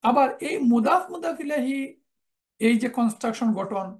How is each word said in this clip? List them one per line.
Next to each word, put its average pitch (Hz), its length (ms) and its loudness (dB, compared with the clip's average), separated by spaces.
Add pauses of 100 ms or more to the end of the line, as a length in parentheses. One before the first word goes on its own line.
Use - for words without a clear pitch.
আবার 269 180 4 (200)
এই - 80 -4 (160)
মুদাফ 277 320 4 (100)
মুদাফ 330 320 -6
ইলাইহি, 277 340 -2 (880)
এই 240 140 6
যে 247 160 -2
কনস্ট্রাকশন 226 520 0 (100)
গঠন 190 280 -4 (120)